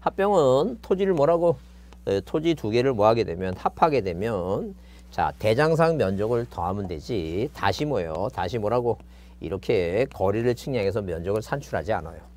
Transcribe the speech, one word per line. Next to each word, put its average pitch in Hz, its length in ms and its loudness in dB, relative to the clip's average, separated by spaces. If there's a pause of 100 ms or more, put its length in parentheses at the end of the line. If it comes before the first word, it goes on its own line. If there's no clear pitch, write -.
합병은 190 800 2
토지를 190 320 0
뭐라고? 165 440 2 (480)
에, 98 160 2
토지 160 340 0
두 117 140 -6
개를 123 240 2
뭐하게 110 300 4
되면, 92 340 -4
합하게 147 440 2
되면 98 760 -4 (340)
자, 78 300 0
대장상 156 580 4
면적을 110 520 0
더하면 95 380 -4
되지. 87 640 -4
다시 101 320 -2
뭐예요? 95 480 -2
다시 104 240 -4
뭐라고? 113 400 0 (420)
이렇게 92 720 0
거리를 110 420 0
측량해서 107 460 -2
면적을 92 400 -2
산출하지 110 520 -4
않아요. 80 260 -6 (180)